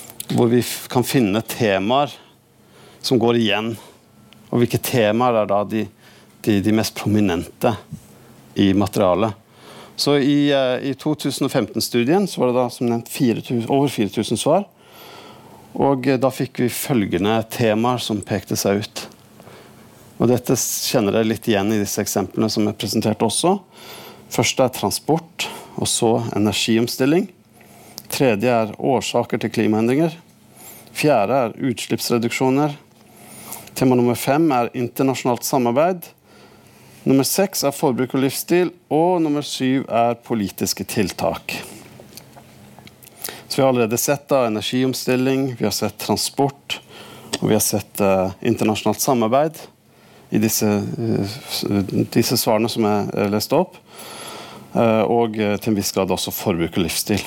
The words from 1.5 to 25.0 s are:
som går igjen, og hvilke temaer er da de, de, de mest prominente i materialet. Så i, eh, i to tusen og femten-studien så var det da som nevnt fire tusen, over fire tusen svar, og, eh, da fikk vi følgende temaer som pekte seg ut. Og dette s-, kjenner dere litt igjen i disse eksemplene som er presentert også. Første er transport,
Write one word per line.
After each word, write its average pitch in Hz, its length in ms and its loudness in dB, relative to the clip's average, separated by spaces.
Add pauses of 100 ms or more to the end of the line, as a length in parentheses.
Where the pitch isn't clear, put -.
som - 160 2
går 120 200 4
igjen, 110 380 0 (760)
og 127 80 2
hvilke 120 240 2
temaer 117 600 2
er 101 40 0
da 98 180 2
de, 107 220 -2 (560)
de, 101 200 4
de 107 100 2
mest 110 260 0
prominente 101 800 0 (840)
i 98 140 4
materialet. 101 640 2 (560)
Så 143 240 2
i, 143 320 2
eh, 131 400 0
i 135 80 -6
to 156 160 -2
tusen 143 320 -4
og 120 80 -4
femten-studien 123 720 0
så - 160 -6
var 127 80 2
det 123 80 0
da 123 160 0
som 120 160 -2
nevnt 117 220 -2
fire 113 320 0
tusen, 117 260 -4
over 139 180 2
fire 107 220 -2
tusen 107 300 -2
svar, 175 260 2 (1080)
og, 135 340 0
eh, 131 100 2
da 127 120 2
fikk - 280 -6
vi 123 160 0
følgende 110 760 0
temaer 120 520 0
som 104 200 -4
pekte - 360 -4
seg 101 240 0
ut. - 260 -12 (1120)
Og 117 100 4
dette 127 240 2
s-, - 320 -4
kjenner 107 240 2
dere 110 160 2
litt 110 240 -2
igjen 101 240 2
i 104 80 2
disse - 200 -4
eksemplene 98 480 -2
som 107 180 0
er 101 100 -6
presentert 104 480 -2
også. 170 300 2 (760)
Første - 320 0
er 123 80 2
transport, - 800 -4 (260)